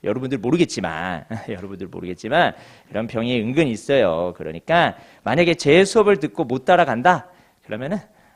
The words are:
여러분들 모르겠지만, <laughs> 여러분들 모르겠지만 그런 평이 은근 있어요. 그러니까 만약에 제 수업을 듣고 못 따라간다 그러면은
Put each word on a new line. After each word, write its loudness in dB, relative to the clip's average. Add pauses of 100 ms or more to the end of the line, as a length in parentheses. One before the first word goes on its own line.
여러분들 -2
모르겠지만, -2
<laughs> -10
여러분들 -12
모르겠지만 -2 (340)
그런 -4
평이 -2
은근 0
있어요. 0
그러니까 -2 (280)
만약에 2
제 6
수업을 4
듣고 -4
못 -4
따라간다 2 (360)
그러면은 -8 (380)